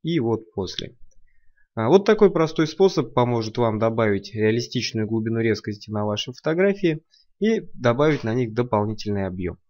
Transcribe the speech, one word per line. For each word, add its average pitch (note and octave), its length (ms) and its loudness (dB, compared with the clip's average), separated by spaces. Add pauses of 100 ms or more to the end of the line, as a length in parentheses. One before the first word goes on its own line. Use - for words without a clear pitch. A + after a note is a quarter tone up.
и D#3+ 180 0
вот A2+ 320 -2
после. - 440 -8 (760)
А, A2+ 140 0
вот G3 160 6
такой G#3 260 6
простой D#3+ 380 0
способ F3 460 2
поможет A#2+ 440 0
вам A2 200 0
добавить A2 560 0
реалистичную G#2+ 760 -2
глубину A2+ 320 -2
резкости G#2+ 500 -4
на G#2 140 -4
ваши G#2+ 280 -4
фотографии E3+ 720 0 (380)
и A3 220 2 (100)
добавить C3+ 500 2
на A2+ 120 -2
них A#2 200 -2
дополнительный G#2 720 -2
объем. F2+ 320 -6 (120)